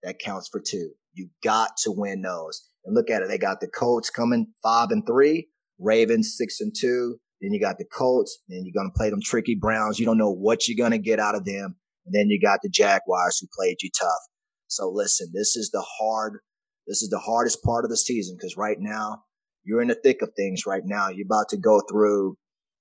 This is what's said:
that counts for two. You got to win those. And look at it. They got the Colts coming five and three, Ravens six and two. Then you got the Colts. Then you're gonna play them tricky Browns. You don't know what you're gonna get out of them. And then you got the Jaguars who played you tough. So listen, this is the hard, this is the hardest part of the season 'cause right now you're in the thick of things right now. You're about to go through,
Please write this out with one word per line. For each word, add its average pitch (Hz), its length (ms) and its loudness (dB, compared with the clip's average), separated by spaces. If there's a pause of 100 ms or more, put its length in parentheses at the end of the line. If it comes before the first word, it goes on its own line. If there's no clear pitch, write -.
that 92 160 -10
counts 95 300 -10
for 104 120 -8
two. 87 300 -8 (220)
You 90 180 -16 (120)
got 110 420 0
to 110 80 -2
win 98 300 -6
those. 87 460 -10 (160)
And 98 100 -6
look 113 160 0
at 107 120 0
it. 92 60 -4
They 98 100 -4
got 95 220 -2
the - 80 -6
Colts 120 420 0
coming 117 420 0 (100)
five 113 280 2
and 107 160 2
three, 147 420 4 (300)
Ravens 113 580 2
six - 240 -4
and 107 180 -6
two. 123 400 -2 (220)
Then 98 120 -4
you 104 80 0
got 98 180 -2
the 101 60 -10
Colts. 127 540 0 (100)
Then 92 160 -10
you're 90 100 -8
gonna 98 200 -4
play 107 160 0
them 104 120 -2
tricky 117 320 0
Browns. 107 440 0
You 113 80 0
don't 113 120 4
know 107 140 4
what 104 360 2
you're 117 140 0
gonna 113 160 2
get 107 220 0
out 107 140 0
of 98 100 -6
them. 98 320 -8 (280)
And 180 100 -4
then 104 140 4
you 104 120 2
got 101 220 4
the 101 60 -4
Jaguars 92 720 2
who 92 80 -10 (100)
played 90 260 0
you 95 160 -8
tough. 87 120 0 (560)
So 95 240 -4
listen, 95 420 -2
this 107 240 -2
is 107 140 -6
the 98 140 -4 (140)
hard, 110 420 -4 (460)
this 101 160 -4
is 104 80 -6
the 98 80 -2
hardest 117 440 0
part 117 220 2
of 113 60 -2
the 113 60 -4
season 95 440 -2
'cause 90 160 -10
right 107 240 -2
now 107 420 -6 (420)
you're - 180 0
in 240 60 0
the 233 60 2
thick 127 280 2
of - 120 -4
things 95 320 -4
right 98 180 -2
now. 98 260 -2
You're 95 160 -8
about 107 240 2
to 104 80 -4
go 104 320 6
through, 101 480 2 (420)